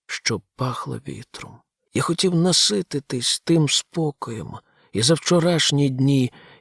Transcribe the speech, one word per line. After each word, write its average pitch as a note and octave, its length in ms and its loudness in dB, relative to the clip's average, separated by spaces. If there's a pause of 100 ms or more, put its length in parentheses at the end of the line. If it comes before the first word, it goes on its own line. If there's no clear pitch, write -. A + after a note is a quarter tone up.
що - 340 -4 (160)
пахла B2+ 520 -6
вітром. - 520 -16 (340)
Я B2 80 0
хотів F3 320 0
насититись E3+ 1080 0
тим D#3+ 240 4
спокоєм - 880 -6 (360)
і G2+ 100 0
за D3 120 4
вчорашні D#3 760 2
дні, C3 420 2 (280)